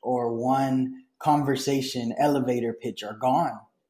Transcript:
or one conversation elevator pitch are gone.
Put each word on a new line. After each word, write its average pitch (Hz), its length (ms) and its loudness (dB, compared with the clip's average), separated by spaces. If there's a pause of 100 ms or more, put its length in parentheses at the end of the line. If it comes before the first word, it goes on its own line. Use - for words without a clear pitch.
or 120 320 0
one 131 680 0 (160)
conversation 135 1000 0
elevator 123 560 2
pitch - 300 -10
are 107 100 -8
gone. 127 460 0 (300)